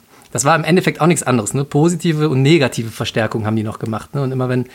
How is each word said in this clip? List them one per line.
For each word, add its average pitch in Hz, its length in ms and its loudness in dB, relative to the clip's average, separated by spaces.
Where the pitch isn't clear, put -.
Das 123 140 -4
war 156 100 4
im 156 80 0
Endeffekt 160 380 2
auch 151 60 4
nichts 165 160 2
anderes, 123 320 0
ne? 139 80 -2
Positive 156 640 0
und 131 140 0
negative 135 480 2
Verstärkung 110 560 -4
haben 110 80 0
die 110 80 0
noch 107 160 -8
gemacht, 110 340 -8
ne? 143 80 -4
Und 131 100 -2
immer 127 180 -2
wenn, 127 260 0